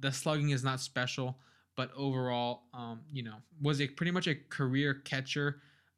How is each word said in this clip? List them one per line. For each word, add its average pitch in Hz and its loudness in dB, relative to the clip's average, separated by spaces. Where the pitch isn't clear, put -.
the 135 0
slugging 147 2
is 131 2
not 131 0
special, 127 -2
but 131 -2
overall, 127 0
um, 117 -10
you 131 -6
know, 110 -10
was 143 4
a 143 2
pretty 170 -2
much 180 0
a 156 4
career 139 2
catcher. 143 -2